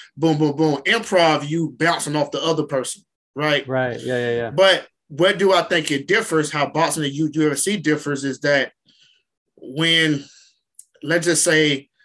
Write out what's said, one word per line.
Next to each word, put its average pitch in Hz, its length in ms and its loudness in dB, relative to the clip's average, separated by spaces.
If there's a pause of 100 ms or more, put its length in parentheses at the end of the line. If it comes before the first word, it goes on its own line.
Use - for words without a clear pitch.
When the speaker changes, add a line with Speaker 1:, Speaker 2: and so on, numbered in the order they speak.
(160)
Speaker 1:
boom, 151 220 2
boom, 147 160 2
boom. 151 280 2
Improv, 170 640 2
you 156 300 -2
bouncing 156 360 0
off 147 160 -2
the 139 140 -6
other 160 200 0
person, 131 380 -6 (320)
right? 143 320 0
Speaker 2:
Right. 127 320 -2
Yeah, 123 200 -4
yeah, 120 180 -2
yeah. 117 140 -4
Speaker 1:
But 180 360 4 (220)
where 165 240 2
do 190 200 2
I 175 100 4
think 165 280 -2
it 139 160 -4
differs? 156 460 0
How 143 180 -2
boxing 160 320 0
and 143 100 -4
U-, 151 200 -2
U 151 180 0
F 139 80 -2
C 208 180 -2
differs 147 460 -2
is 139 200 -6
that 139 280 0 (840)
when, 160 680 0 (800)
let's 160 240 0
just 170 160 2
say, 151 460 2 (160)